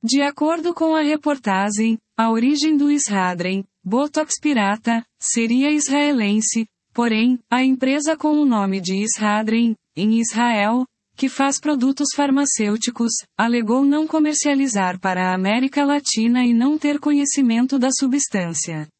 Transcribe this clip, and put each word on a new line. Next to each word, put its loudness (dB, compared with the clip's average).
De 0
acordo -2
com 0
a 0
reportagem, 0
a 2
origem 2
do 2
Isradren, -2
Botox -2
Pirata, 0
seria 0
israelense, 0
porém, 0
a 2
empresa 0
com 0
o 2
nome 0
de -4
Isradren, 0
em 2
Israel, 0
que -2
faz -2
produtos 0
farmacêuticos, 0
alegou 2
não 2
comercializar 0
para 0
a 0
América 0
Latina 0
e 4
não 2
ter -2
conhecimento 2
da 2
substância. -4